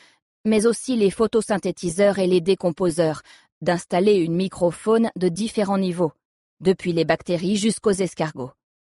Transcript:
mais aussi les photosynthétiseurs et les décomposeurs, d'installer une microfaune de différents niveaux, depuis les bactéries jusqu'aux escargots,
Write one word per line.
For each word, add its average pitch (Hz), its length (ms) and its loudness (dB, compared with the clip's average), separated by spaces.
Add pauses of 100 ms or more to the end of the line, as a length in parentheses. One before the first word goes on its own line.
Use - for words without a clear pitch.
(440)
mais 214 220 2
aussi 233 300 -2
les 202 140 2
photosynthétiseurs 196 1080 0
et 190 80 2
les 185 140 2
décomposeurs, 170 840 0 (380)
d'installer 180 540 0
une 165 200 0
microfaune 190 840 0
de 180 120 0
différents 196 500 -2
niveaux, 175 340 -2 (480)
depuis 180 320 0
les 165 120 2
bactéries 170 520 -2
jusqu'aux 214 340 0
escargots, 160 640 -4 (420)